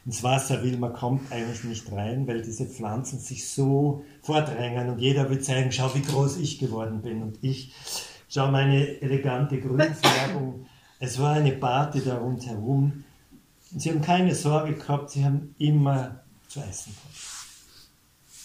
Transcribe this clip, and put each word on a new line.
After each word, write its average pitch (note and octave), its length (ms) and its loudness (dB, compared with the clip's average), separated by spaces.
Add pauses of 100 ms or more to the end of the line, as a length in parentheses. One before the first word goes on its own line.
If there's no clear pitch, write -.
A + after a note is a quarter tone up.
ins A#2 180 -6
Wasser B2+ 400 2
will, B2+ 140 0
man A#2+ 160 -2
kommt C3 400 -2
eigentlich A2+ 320 -6
nicht A2 260 -8
rein, A2 360 -2
weil A2+ 160 -2
diese A2+ 240 -6
Pflanzen A#2 520 -6
sich - 300 -10
so C#3 560 2 (180)
vordrängen B2 680 -2
und A#2 80 -4
jeder C3+ 320 2
will C3+ 100 0
zeigen, C3 320 0
„Schau, C3 220 -2
wie C#3+ 80 0
groß C#3 340 0
ich D#3+ 220 -4
geworden A2 440 -4
bin A2 200 -6
und G#2+ 200 -8
ich, C3 300 -4 (560)
schau C3+ 220 0
meine C#3 500 4
elegante C3+ 600 0
Grünfärbung.“ C3+ 1080 2 (320)
Es B2+ 200 -6
war D3 160 4
eine D3 180 6
Party C3+ 500 0
da B2+ 160 0
rundherum B2 840 0 (640)
und D#3+ 100 -8
sie D#3+ 100 0
haben D3+ 120 2
keine F3 320 4
Sorge D3+ 400 2
gehabt, - 360 -4
sie C#3 140 0
haben C#3 340 0
immer C#3 600 2 (260)
zu - 140 -12
essen G2 340 -12
gehabt. - 220 -20 (1300)